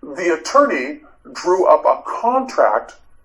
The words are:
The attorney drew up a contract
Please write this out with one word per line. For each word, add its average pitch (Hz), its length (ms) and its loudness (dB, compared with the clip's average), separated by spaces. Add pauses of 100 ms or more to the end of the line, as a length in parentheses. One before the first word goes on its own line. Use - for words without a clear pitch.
The 170 320 -4
attorney 151 680 0 (300)
drew 180 360 0
up - 180 4
a 131 240 2
contract 226 840 -2 (300)